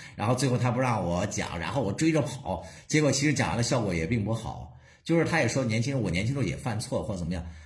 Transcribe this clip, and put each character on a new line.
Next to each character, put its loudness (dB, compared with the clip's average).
然 -4
后 4
最 2
后 2
他 2
不 0
让 2
我 0
讲， -4
然 -4
后 0
我 0
追 2
着 4
跑， -4
结 2
果 4
其 2
实 4
讲 2
完 0
了 2
效 2
果 0
也 0
并 0
不 -2
好。 -8
就 2
是 4
他 2
也 4
说 0
年 0
轻 -2
人， 0
我 0
年 0
轻 0
时 -2
候 0
也 -2
犯 -4
错 -4
或 -4
怎 -4
么 -2
样， -4